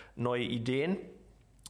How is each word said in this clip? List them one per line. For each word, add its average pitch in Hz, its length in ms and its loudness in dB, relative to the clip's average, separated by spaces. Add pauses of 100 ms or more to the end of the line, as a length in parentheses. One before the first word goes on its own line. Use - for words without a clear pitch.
(160)
neue 123 280 2
Ideen. 131 520 2 (720)